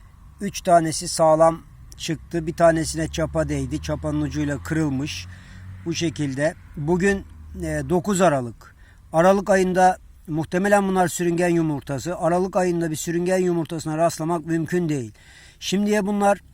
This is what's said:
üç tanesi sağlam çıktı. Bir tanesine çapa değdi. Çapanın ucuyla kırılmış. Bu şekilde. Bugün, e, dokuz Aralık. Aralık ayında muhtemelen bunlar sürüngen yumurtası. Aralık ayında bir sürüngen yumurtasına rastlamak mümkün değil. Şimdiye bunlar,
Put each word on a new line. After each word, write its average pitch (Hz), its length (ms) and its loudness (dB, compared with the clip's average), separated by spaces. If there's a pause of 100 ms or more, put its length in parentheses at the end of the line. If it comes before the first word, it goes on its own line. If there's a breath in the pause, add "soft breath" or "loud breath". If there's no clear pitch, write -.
(420 soft breath)
üç 202 200 -6
tanesi 165 460 2
sağlam 160 540 4 (360)
çıktı. 160 500 -6
Bir 160 60 -4
tanesine 160 540 2
çapa 156 420 -2
değdi. 139 320 -4
Çapanın 151 400 -4
ucuyla 143 420 -4
kırılmış. 151 640 -4 (580 loud breath)
Bu 165 80 -4
şekilde. 151 600 -2 (240)
Bugün, 185 480 0 (380)
e, 156 260 -4
dokuz 180 320 0
Aralık. 135 540 0 (380 soft breath)
Aralık 190 360 4
ayında 185 480 4 (300)
muhtemelen 190 600 2
bunlar 185 200 2
sürüngen 175 420 0
yumurtası. 156 680 -2
Aralık 180 380 0
ayında 175 360 0
bir 151 40 -6
sürüngen 175 440 -2
yumurtasına 165 580 -2
rastlamak 165 480 -2
mümkün 165 440 -2
değil. 123 220 -6 (480 soft breath)
Şimdiye 208 460 0
bunlar, 202 340 2 (140)